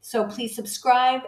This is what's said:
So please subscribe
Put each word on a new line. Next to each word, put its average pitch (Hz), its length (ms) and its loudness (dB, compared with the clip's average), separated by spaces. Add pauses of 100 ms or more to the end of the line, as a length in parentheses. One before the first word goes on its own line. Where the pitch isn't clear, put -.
So 214 220 -2
please 226 280 -8
subscribe 254 720 2